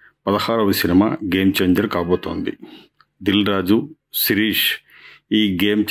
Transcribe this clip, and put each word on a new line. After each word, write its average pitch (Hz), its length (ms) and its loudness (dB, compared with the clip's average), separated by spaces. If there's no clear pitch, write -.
పదహారవ 104 460 0
సినిమా 92 260 4
గేమ్ 95 240 2
చేంజర్ 95 360 2
కాబోతోంది. 87 580 -4
దిల్ 98 320 0
రాజు, 98 260 2
శిరీష్ 107 440 0
ఈ 107 40 4
గేమ్ 104 280 2